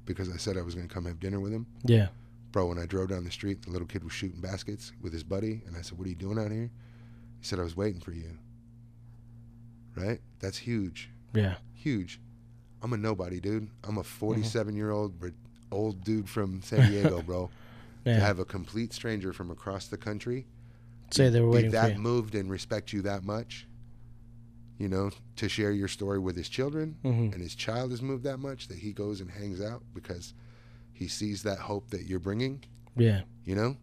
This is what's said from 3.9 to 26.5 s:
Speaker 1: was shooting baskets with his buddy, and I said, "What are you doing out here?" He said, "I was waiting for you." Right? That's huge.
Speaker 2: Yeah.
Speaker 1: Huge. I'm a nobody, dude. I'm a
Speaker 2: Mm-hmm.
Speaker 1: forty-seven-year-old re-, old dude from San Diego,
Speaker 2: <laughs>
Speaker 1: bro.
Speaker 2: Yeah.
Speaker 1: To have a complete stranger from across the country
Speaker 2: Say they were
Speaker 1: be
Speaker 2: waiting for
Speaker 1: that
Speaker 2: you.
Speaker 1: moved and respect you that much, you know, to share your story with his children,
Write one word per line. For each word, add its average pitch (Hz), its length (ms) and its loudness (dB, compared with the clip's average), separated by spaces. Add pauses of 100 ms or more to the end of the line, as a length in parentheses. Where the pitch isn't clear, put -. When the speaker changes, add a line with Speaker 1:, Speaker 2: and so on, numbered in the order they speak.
Speaker 1:
was 87 80 -8
shooting 87 280 -6
baskets 95 600 -6
with 90 120 -6
his 82 120 -6
buddy, 110 420 -2
and 85 100 -10
I 82 60 -6
said, 87 140 -10
"What 90 100 -6
are 95 40 -2
you 90 60 -4
doing 95 220 -2
out 107 120 0
here?" 113 200 -2 (680)
He - 80 -16
said, 95 120 -2
"I 90 40 0
was 85 140 -2
waiting 98 240 0
for 85 120 -10
you." 82 240 -8 (1600)
Right? 101 260 -2 (200)
That's 98 180 -4
huge. 104 500 -2 (260)
Speaker 2:
Yeah. 101 200 6 (200)
Speaker 1:
Huge. 107 460 -2 (640)
I'm 117 100 -2
a 120 40 2
nobody, 92 440 0
dude. 107 280 0 (160)
I'm 104 120 -2
a 98 40 2
Speaker 2:
Mm-hmm. - 80 -6 (100)
Speaker 1:
forty-seven-year-old 107 1000 0
re-, 90 120 -6 (400)
old 98 320 0
dude 107 240 2
from 95 340 0
San 117 280 8
Diego, 101 320 4
Speaker 2:
<laughs> 80 40 -6
Speaker 1:
bro. 90 240 -2 (540)
Speaker 2:
Yeah. 120 120 6
Speaker 1:
To 107 40 10
have 101 180 6
a 92 60 0
complete 104 480 -4
stranger 101 400 -4
from 87 180 -6
across 95 380 -6
the 107 80 -6
country 120 500 -4 (640)
Speaker 2:
Say 135 180 8
they 120 120 8
were 117 80 10
Speaker 1:
be 117 60 10
Speaker 2:
waiting 113 180 10
for 110 60 6
Speaker 1:
that 110 160 8
Speaker 2:
you. 104 40 0
Speaker 1:
moved 107 380 2
and 95 120 0
respect 104 440 -4
you 101 100 0
that 98 220 0
much, 107 420 -4 (1120)
you 101 100 0
know, 95 220 2 (240)
to 107 140 0
share 104 240 4
your 98 160 2
story 98 320 0
with 92 160 0
his 85 120 -4
children, 156 560 -2